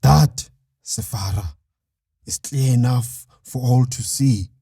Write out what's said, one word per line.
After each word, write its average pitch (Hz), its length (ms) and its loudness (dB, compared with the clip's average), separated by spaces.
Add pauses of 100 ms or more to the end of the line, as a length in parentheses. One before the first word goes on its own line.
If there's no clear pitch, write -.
That, 147 480 4 (360)
Sephara, 95 720 -8 (680)
is - 120 -10
clear 131 360 0
enough 120 520 0 (180)
for - 180 -10
all 123 240 4
to 123 160 -8
see. 110 480 -2 (120)